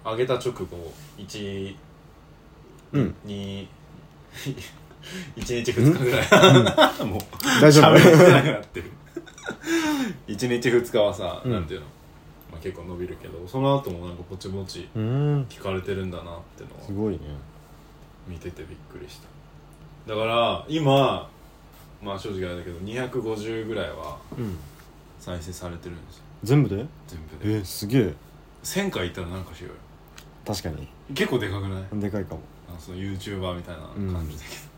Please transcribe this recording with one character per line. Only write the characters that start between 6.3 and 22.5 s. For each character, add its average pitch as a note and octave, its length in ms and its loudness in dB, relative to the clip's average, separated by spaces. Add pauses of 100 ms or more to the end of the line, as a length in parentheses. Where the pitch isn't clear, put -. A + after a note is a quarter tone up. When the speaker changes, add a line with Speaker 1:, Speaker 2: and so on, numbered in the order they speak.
Speaker 2:
ん。 - 40 10
う - 20 10 (460)
ん。 - 80 -4
Speaker 1:
<laughs> - 0 -
も F2+ 40 -4
う、 - 40 -6 (400)
Speaker 2:
大 D3+ 100 12
丈 D3 100 12
夫？ D#3+ 140 10
Speaker 1:
喋 F3 320 12
れ - 60 12
な C3+ 80 8
く C#3 100 0
な - 60 -2
っ - 80 -8
て - 160 -10
る。 - 100 -14 (600)
<laughs> D4+ 760 -2
一 A2 200 -4
日、 A#2+ 220 0
二 A#2+ 120 6
日 A#2+ 200 -2
は G2+ 120 2
さ、 F2+ 300 -8
Speaker 2:
う B2+ 40 -4
ん。 B2 40 0
Speaker 1:
な G#2+ 80 0
ん F2 60 -6
て D#2+ 80 -10
い F#2 40 -8
う - 20 -10
の？ D2 80 -16 (640)
ま E2+ 80 -16
あ、 - 20 -18
結 F#2 160 -10
構 E2+ 60 -14
伸 F2 140 -12
び F2 100 -8
る E2 120 -12
け - 80 -18
ど、 E2 200 -14
そ C3 120 -6
の C#3 200 2
後 C3+ 100 -8
も F2 160 -10
な F2 80 -10
ん - 20 -14
か E2+ 140 -14
ぼ F#2 80 -12
ち F#2 120 -12
ぼ F#2+ 140 -8
ち F2 320 -14
Speaker 2:
う A2+ 40 -6
ん。 C#3 500 0
Speaker 1:
聞 - 100 -20
か F#2+ 120 -8
れ F#2+ 100 -4
て G2 140 -6
る F#2+ 100 -6
ん F#2 60 -8
だ E2+ 120 -12
な - 0 -
っ - 20 -16 (300)
て - 80 -18
の - 60 -18 (100)
は - 60 -18
Speaker 2:
す G2+ 80 -10
ご G#2 160 -2
い G2 40 -2
ね。 D#2 80 -8 (1040)
Speaker 1:
見 F2 100 -14
て E2+ 140 -14
て - 100 -18
び E2 140 -16
っ - 20 -20 (140)
く - 80 -18
り - 100 -16
し - 100 -20 (840)
た。 A2 80 -8
だ G#2+ 60 -2
か A2 60 0
ら、 A2+ 420 0
今、 C3+ 600 2 (720)
ま G2 140 -8
あ、 F#2+ 40 -8
正 G#2 120 -10
直 F#2 140 -6
あ F2 40 -6
れ F2 80 -8